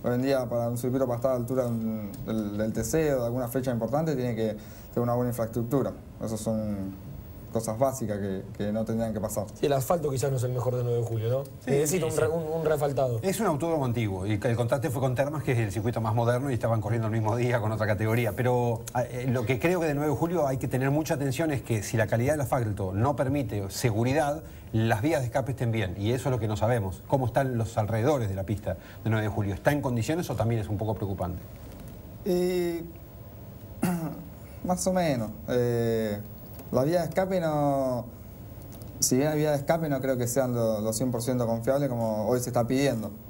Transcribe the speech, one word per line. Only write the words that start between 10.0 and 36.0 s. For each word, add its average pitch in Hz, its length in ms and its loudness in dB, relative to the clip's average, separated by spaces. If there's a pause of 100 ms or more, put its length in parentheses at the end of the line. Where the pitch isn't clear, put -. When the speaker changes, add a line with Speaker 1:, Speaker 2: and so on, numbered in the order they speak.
Speaker 2:
quizás 135 220 0
no 131 60 0
es 120 60 0
el 127 100 0
mejor 123 220 0
de 123 80 0
nueve 120 160 2
de 113 60 0
julio, 113 240 -2
¿no? 131 140 0
Speaker 3:
Sí, - 280 -6
Speaker 2:
Necesita 156 360 2
Speaker 3:
sí, 156 60 -2
Speaker 2:
un 151 40 0
re-, 151 100 4
Speaker 3:
sí. 156 60 2
Speaker 2:
un, 160 260 -2
un 160 60 -2
reasfaltado. 139 560 2
Speaker 3:
Es 190 200 0
un 220 60 2
autódromo 160 360 2
antiguo, 104 420 0
y 104 160 0
el 120 140 2
contraste 120 340 0
fue 135 120 -2
con 131 140 2
Termas, 143 280 0
que 143 80 0
es 120 60 2
el 107 140 0
circuito 113 280 -2
más 110 140 0
moderno, 120 380 2
y - 20 0
estaban 113 260 0
corriendo 113 280 -2
el 107 60 -2
mismo 110 220 0
día 120 240 2
con 107 140 0
otra 104 140 -2
categoría. 110 460 2
Pero, 120 500 2 (140)
eh, 123 300 -4
lo 120 180 0
que 131 140 0
creo 170 220 2
que 165 60 0
de 143 80 0
nueve 147 160 0
de 131 40 2
julio 160 320 2
hay 135 100 0
que 139 120 -4
tener 135 220 2
mucha 156 240 0
atención 143 360 0
es 123 100 0
que 107 220 0
si - 140 -2
la 127 100 4
calidad 123 260 2
del 151 80 0
asfalto 104 520 0
no 120 240 2
permite 120 520 0
seguridad, 135 720 2 (280)
las 113 300 4
vías 151 180 2
de 131 60 -2
escape 120 260 0
estén 117 220 0
bien, 95 240 -2
y 101 140 0
eso 135 180 0
es - 20 2
lo 120 80 2
que 113 80 6
no 104 80 2
sabemos, 104 540 0
cómo 131 160 4
están 127 320 2
los 110 200 0
alrededores 113 520 2
de 95 60 -2
la 95 100 -2
pista 95 320 -2 (260)
de 107 60 0
nueve 110 140 4
de 104 60 0
julio. 98 240 -2
¿Está 143 200 2
en 143 80 0
condiciones 143 480 0
o 131 60 -2
también 113 260 0
es - 80 -6
un 104 80 -2
poco 104 180 -2
preocupante? 92 460 -4 (840)
Speaker 1:
Y, 180 600 0 (1000)
<clears throat> - 800 -6
más 180 240 0
o 185 60 2
menos. 147 380 2 (180)
Eh, 117 680 2 (540)